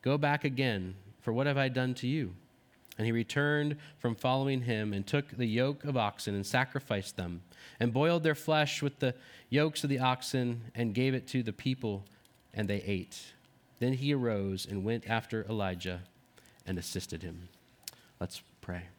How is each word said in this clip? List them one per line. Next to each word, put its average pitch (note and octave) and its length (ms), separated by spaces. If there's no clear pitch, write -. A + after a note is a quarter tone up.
"Go C#3 160
back D3 280
again, A2+ 500
for A2+ 140
what C3+ 140
have C#3 100
I C3+ 100
done B2+ 280
to B2 120
you?" B2+ 280
And A2 80
he A2+ 60
returned D3 640
from A#2 160
following C3+ 480
him G#2+ 320
and G2 140
took C#3+ 220
the A#2+ 180
yoke B2+ 360
of C#3+ 140
oxen G#2 380
and G2 100
sacrificed B2 720
them, F2 260
and A#2 140
boiled D#3+ 300
their D#3 120
flesh D3+ 460
with C#3+ 180
the B2+ 160
yokes D3 340
of D3 60
the C3+ 100
oxen B2 760
and A#2 180
gave C3 200
it B2+ 160
to B2+ 120
the A2 120
people, G#2+ 520
and G#2 160
they G2+ 120
ate. - 520
Then B2+ 140
he C#3 200
arose G2+ 520
and G2 180
went A2 260
after A2 360
Elijah F#2 560
and F#2 120
assisted F2 460
him. F2 260
Let's - 220
pray. F2+ 220